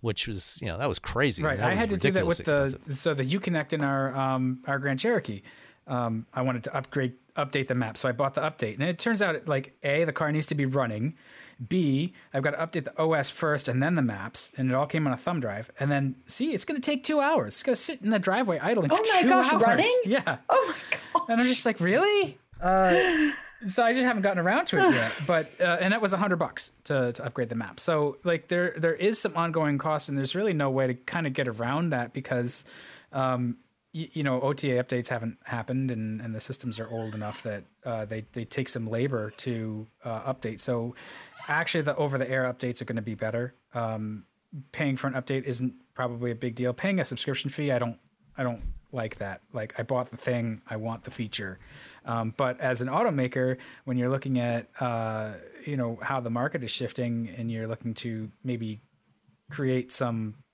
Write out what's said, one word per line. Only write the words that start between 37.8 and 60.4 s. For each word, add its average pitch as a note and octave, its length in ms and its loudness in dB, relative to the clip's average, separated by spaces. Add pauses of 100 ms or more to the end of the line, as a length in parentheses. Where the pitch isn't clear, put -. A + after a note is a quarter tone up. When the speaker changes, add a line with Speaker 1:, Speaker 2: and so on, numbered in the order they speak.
Speaker 2:
uh, A2+ 200 -4
they, A2 260 -6
they A#2 140 -6
take C3 240 -4
some A2+ 200 -2
labor A2+ 480 0
to, A2 480 -4 (200)
uh, A#2+ 280 -4
update. A2+ 260 -6
So A#2+ 360 -2 (520)
actually, D#3+ 340 0
the C#3+ 140 0
over-the-air C3 480 0
updates B2 380 -2
are A#2+ 40 -8
gonna A2+ 160 -4
be G#2+ 140 -6
better. A#2 400 -4 (180)
Um, G#2+ 520 -4 (460)
paying C#3 240 0
for C#3 120 -4
an C3 60 -2
update C3 320 -2
isn't B2 280 -2 (220)
probably A#2+ 360 -2
a A#2 40 -4
big A#2+ 200 -4
deal. B2 180 0
Paying F#3+ 260 0
a C#3+ 60 0
subscription - 440 -4
fee, C#3+ 220 -2
I B2 80 2
don't, A#2+ 180 -2 (400)
I C#3 60 -2
don't A#2+ 180 -2 (300)
like A2+ 260 -6
that. G2 240 -8 (120)
Like, A2 260 -8
I A#2+ 40 -2
bought B2 280 -2
the A#2 60 -14
thing, A#2 500 -2
I A2+ 80 -8
want A2+ 300 -6
the B2 60 -12
feature. G#2 460 -6 (480)
Um, A2+ 320 -2
but B2+ 220 0
as B2+ 220 0
an B2+ 80 -2
automaker, C3 680 0 (280)
when B2+ 120 -2
you're B2 120 2
looking C3+ 300 0
at, A#2+ 280 0 (120)
uh, A2 540 -2 (320)
you C#3+ 120 -4
know, A#2 240 -2
how C3+ 180 -2
the A#2+ 100 -4
market B2+ 340 -2
is A2+ 80 -6
shifting, A#2 640 -4
and A2+ 140 -4
you're A2+ 160 -4
looking A2+ 280 -6
to A2 340 -6 (140)
maybe A2+ 380 -4 (680)
create B2+ 420 0
some A2+ 440 -2 (180)